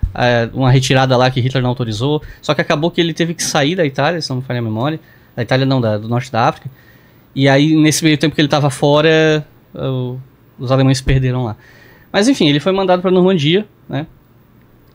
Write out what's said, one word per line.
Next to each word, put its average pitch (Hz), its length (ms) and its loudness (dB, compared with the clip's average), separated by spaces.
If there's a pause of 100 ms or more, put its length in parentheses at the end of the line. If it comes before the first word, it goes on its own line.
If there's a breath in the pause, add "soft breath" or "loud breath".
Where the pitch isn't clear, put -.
(120)
é, 120 400 0
uma 127 160 0
retirada 131 480 2
lá 127 140 4
que 127 100 -4
Hitler 127 220 -2
não 123 80 -2
autorizou, 123 500 -4 (220 loud breath)
só 151 120 -2
que - 60 -4
acabou 170 300 -2
que 175 100 -4
ele 165 140 -2
teve 170 200 -4
que - 80 -10
sair 151 340 -2
da 175 100 0
Itália, 143 340 -2
se - 100 -8
não 127 80 -4
me 123 40 -8
falha 127 160 -6
a 120 40 -4
memória, 117 360 -4 (380 soft breath)
da 123 80 -4
Itália 131 200 0
não, 135 160 0
da, 110 160 0
do 107 120 -8
norte 120 240 -4
da 117 160 0
África, - 200 -6 (680 soft breath)
e 135 120 2
aí 143 280 4
nesse 151 280 2
meio 151 140 4
tempo 147 160 0
que - 60 -2
ele 147 80 2
tava 147 200 0
fora, 156 800 2 (260)
o, 127 460 -6 (400)
os 123 140 -4
alemães 135 280 2
perderam 127 440 0
lá. 107 120 -6 (560 loud breath)
Mas 202 160 2
enfim, 233 200 2
ele 147 100 2
foi 190 140 0
mandado 185 280 2
pra 185 120 0
Normandia, 185 520 2 (240)
né, 147 180 -8 (880)